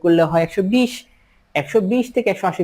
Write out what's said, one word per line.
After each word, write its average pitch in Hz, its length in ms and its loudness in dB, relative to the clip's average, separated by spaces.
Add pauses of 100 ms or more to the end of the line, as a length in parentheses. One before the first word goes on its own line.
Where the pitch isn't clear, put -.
করলে 170 260 4
হয় 165 180 2
একশো 196 140 -4 (120)
বিশ। 247 180 2 (680)
একশো 175 180 -2 (120)
বিশ 247 140 0 (100)
থেকে 226 180 0
একশো 190 180 -6
আশি 175 120 -4